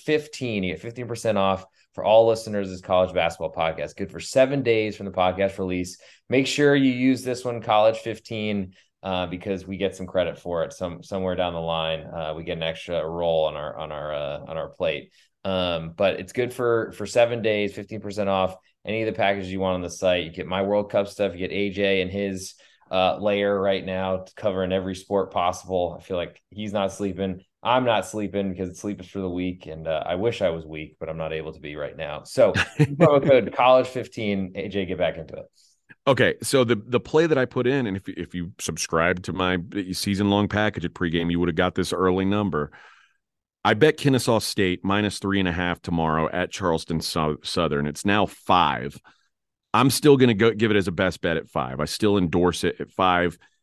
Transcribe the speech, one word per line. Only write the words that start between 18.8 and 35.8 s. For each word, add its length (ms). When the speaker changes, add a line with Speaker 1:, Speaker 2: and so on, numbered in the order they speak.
Speaker 1:
any 160
of 60
the 60
packages 380
you 80
want 160
on 60
the 80
site. 340
You 80
get 160
my 140
World 280
Cup 180
stuff. 260
You 60
get 120
A 180
J 320
and 100
his, 440
uh, 280
layer 400
right 260
now 400
covering 360
every 240
sport 360
possible. 680
I 60
feel 140
like 320
he's 240
not 200
sleeping. 480
I'm 220
not 220
sleeping 440
because 300
sleep 220
is 60
for 120
the 100
weak. 360
And, 220
uh, 180
I 100
wish 260
I 80
was 160
weak, 340
but 100
I'm 80
not 160
able 200
to 60
be 160
right 200
now. 280
So 300
Speaker 2:
<laughs> 260
Speaker 1:
promo 460
code 280
college 340
fifteen, 680
A 140
J, 160
get 120
back 200
into 180
it. 100